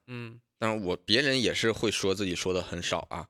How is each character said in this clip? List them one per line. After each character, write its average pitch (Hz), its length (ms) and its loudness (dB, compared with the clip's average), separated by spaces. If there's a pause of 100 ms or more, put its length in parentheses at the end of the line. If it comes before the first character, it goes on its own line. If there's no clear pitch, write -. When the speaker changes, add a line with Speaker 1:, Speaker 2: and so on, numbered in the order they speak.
Speaker 1:
嗯。 120 320 -14 (180)
Speaker 2:
当 113 120 0
然 107 140 -2
我， 90 140 0
别 110 240 4
人 135 200 2
也 92 120 2
是 113 180 2
会 107 180 0
说 98 240 2
自 98 120 -2
己 87 100 -2
说 92 180 -2
的 90 80 0
很 85 220 -6
少 - 260 -2
啊， 85 200 -10